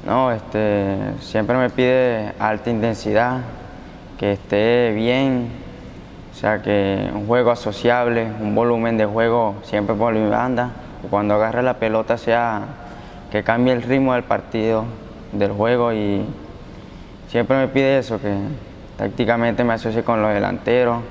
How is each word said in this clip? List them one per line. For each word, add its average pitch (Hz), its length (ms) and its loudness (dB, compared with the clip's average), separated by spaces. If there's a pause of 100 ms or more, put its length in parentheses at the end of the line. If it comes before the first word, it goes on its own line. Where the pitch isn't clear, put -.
No, 127 260 2
este, 104 640 0 (240)
siempre 110 380 0
me 127 100 2
pide 127 720 2
alta 107 320 0
intensidad, 113 720 0 (760)
que 101 160 0
esté 113 640 2
bien, 123 560 2 (840)
o - 20 -18
sea, 107 280 0
que 101 500 2
un 104 140 -4
juego 120 240 4
asociable, 117 800 2 (120)
un 104 140 0
volumen 117 420 4
de 107 80 4
juego 113 580 2
siempre 104 320 0
por 113 200 2
mi 107 160 2
banda, 120 400 0 (320)
que 90 60 -12
cuando 104 260 2
agarre 113 280 2
la 127 120 2
pelota 110 420 0
sea, 113 460 0 (680)
que 104 120 0
cambie 123 320 4
el 120 80 -2
ritmo 131 320 2
del 120 80 0
partido, 110 640 0 (480)
del 101 200 0
juego, 117 400 2
y 104 320 0 (1040)
siempre 120 300 2
me 131 100 2
pide 135 300 4
eso, 117 200 -2
que 104 140 -2 (640)
tácticamente 117 680 0
me 117 100 2
asocie 113 280 -2
con 113 200 2
los 107 100 2
delanteros. 117 680 0 (100)